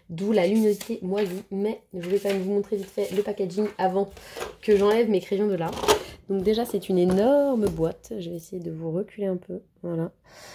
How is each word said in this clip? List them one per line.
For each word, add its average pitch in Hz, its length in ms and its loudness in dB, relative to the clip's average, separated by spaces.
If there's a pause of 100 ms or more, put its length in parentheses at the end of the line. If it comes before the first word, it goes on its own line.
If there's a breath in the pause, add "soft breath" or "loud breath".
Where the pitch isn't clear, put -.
d'où 185 220 -4
la 185 160 4
luminosité 214 560 2
moisie, 190 480 -2
mais 202 320 -4 (120)
je 175 140 -8
vais 196 120 2
quand 202 80 -2
même 196 140 0
vous 196 100 -2
montrer 202 240 -2
vite 190 100 -8
fait - 240 -6
le 196 120 0
packaging 202 440 -2 (100)
avant 190 340 0 (520 loud breath)
que 208 140 6
j'enlève 214 340 4
mes 190 100 2
crayons 208 280 0
de 196 60 0
là. 165 160 -2 (580 loud breath)
Donc 196 160 -2
déjà 220 200 2
c'est 208 240 -4
une 185 100 2
énorme 220 720 4
boîte, 160 480 -4
je 170 140 -10
vais 175 60 -8
essayer 170 260 -12
de 165 80 -8
vous 160 220 -6
reculer 202 340 -6
un 185 100 -2
peu, 180 260 -12 (200)
voilà. 170 300 -4 (420 loud breath)